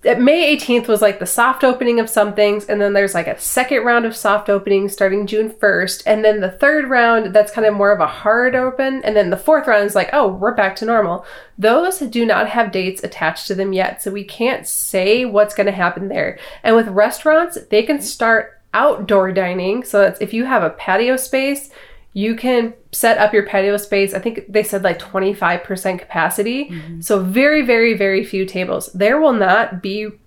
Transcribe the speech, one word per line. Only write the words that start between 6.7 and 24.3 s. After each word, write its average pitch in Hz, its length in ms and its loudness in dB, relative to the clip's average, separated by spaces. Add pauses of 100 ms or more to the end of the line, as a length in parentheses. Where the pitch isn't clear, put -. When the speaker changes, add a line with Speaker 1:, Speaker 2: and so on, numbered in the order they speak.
Speaker 1:
round, 233 460 2
that's 208 180 4
kind 220 140 2
of 208 80 4
more 202 180 4
of 185 80 2
a 156 60 2
hard 240 480 0
open, 262 500 -2
and 214 120 0
then 196 140 2
the 196 60 -2
fourth - 300 2
round 214 180 4
is 208 120 -4
like, 196 160 0
"Oh, 269 160 2
we're 190 260 -2
back 196 220 0
to - 80 -8
normal." 214 420 0 (320)
Those 247 400 2
do 233 260 -2
not 214 240 0
have 220 240 -2
dates 190 320 -4
attached - 440 -6
to 196 60 -4
them 196 180 -4
yet, 185 300 -2
so 202 80 -6
we 202 140 -10
can't - 420 -4
say 202 580 -2
what's 208 300 2
gonna 202 180 0
happen 180 360 -4
there. - 300 -4 (260)
And 226 120 6
with 226 120 2
restaurants, 302 680 0 (120)
they 214 120 4
can 285 180 -2
start - 600 -2 (140)
outdoor 202 580 2
dining, 185 520 -2
so 208 160 0
that's 190 200 2
if - 120 -6
you 226 140 -2
have 247 160 0
a 165 80 0
patio 233 460 0
space, 269 520 -4 (460)
you 214 220 -2
can 233 380 0 (200)
set - 220 2
up 214 160 2
your 202 140 2
patio 202 320 0
space. 196 340 -2
I 196 60 -4
think 226 280 -8